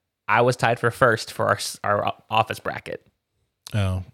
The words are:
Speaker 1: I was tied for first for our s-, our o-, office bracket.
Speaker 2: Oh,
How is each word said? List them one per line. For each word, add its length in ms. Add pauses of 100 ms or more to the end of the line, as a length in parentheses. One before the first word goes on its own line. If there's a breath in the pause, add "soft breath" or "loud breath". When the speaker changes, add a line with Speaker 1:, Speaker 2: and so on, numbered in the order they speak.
(280)
Speaker 1:
I 140
was 140
tied 240
for 100
first 420
for 140
our 120
s-, 260
our 240
o-, 200
office 320
bracket. 460 (680)
Speaker 2:
Oh, 280 (100)